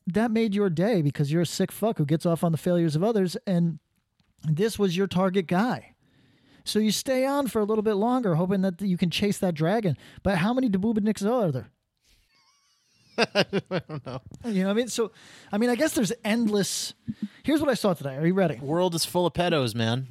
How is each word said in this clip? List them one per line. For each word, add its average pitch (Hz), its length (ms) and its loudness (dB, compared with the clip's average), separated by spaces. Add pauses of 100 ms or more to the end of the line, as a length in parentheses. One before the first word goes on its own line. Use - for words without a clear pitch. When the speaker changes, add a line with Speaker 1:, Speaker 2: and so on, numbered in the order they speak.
Speaker 1:
that 208 240 0
made 220 240 0
your 202 160 2
day 175 320 2
because 143 280 0
you're 170 120 2
a 160 40 0
sick - 240 -2
fuck - 280 -2
who 151 80 0
gets 156 180 0
off 170 180 0
on 170 100 2
the 151 60 0
failures 170 380 2
of 170 80 0
others, 202 320 0 (100)
and 170 320 0 (640)
this 170 360 0
was 190 180 2
your 196 100 0
target 185 400 0
guy. 180 480 -2 (680)
So - 140 -2
you 214 140 2
stay 262 340 0
on 277 220 0
for 220 120 -2
a 208 40 2
little 214 180 0
bit 214 120 2
longer, 220 420 0
hoping 185 260 0
that 190 180 -2
you 190 160 0
can 175 140 0
chase 202 280 0
that 180 160 0
dragon. 165 420 0 (260)
But 190 160 2
how 208 160 2
many 262 160 0
Dububniks 208 600 0
are 220 220 0
there? 127 180 -8 (1500)
Speaker 2:
<laughs> - 0 -
I 196 680 0
don't 151 200 -12
know. 127 160 -10 (240)
Speaker 1:
You 196 160 0
know 190 60 0
what - 20 0
I 202 40 0
mean? 240 140 0
So, 220 240 -4 (400)
I 202 60 -2
mean, 240 100 2
I 240 60 2
guess 302 180 0
there's 220 200 0 (120)
endless. 208 720 0 (480)
Here's 294 180 2
what 302 80 -2
I 247 60 2
saw 196 180 0
today. 135 240 -6
Are 156 100 0
you 180 60 4
ready? 175 240 2
Speaker 2:
World 170 380 0
is 165 100 -2
full 180 220 0
of - 80 -2
pedos, 156 400 0
man. 117 360 0